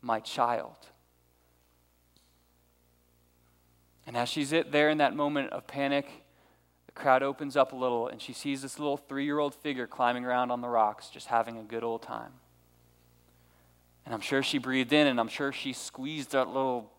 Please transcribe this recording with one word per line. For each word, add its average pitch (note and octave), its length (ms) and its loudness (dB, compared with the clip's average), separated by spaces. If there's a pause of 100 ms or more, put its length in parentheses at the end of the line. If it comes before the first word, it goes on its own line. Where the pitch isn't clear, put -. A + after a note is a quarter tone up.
my A#2 200 0
child." - 560 -2 (3250)
And A#2+ 100 -6
as A#2+ 120 0
she's C#3+ 240 -2
it, E3 200 2
there D3+ 180 6
in D#3 80 2
that C#3+ 160 4
moment D3 380 -2
of C3+ 140 -10
panic, C#3 580 -2 (640)
the - 60 -20
crowd C3 300 4
opens C#3 340 -4
up C3 160 4
a C3+ 40 -10
little, B2 320 0
and A#2 120 -12
she - 120 -12
sees C3+ 300 -6
this C3+ 160 -10
little D3 180 -2
three-year-old C#3+ 580 -2
figure B2+ 320 -4
climbing B2 380 0
around B2 260 0
on B2 100 -2
the B2 80 -6
rocks, A2 400 2
just - 200 -18
having A2+ 280 0
a A2+ 60 -12
good A2+ 220 -6
old A#2 180 -4
time. - 300 -12 (1700)
And - 80 -10
I'm A2 80 -4
sure C#3 220 2
she C#3 160 0
breathed C3 340 2
in, D3+ 140 8
and B2 140 2
I'm A2+ 80 2
sure C#3 240 -4
she C3+ 200 -8
squeezed C3+ 600 -8
that C3 160 2
little B2 500 -2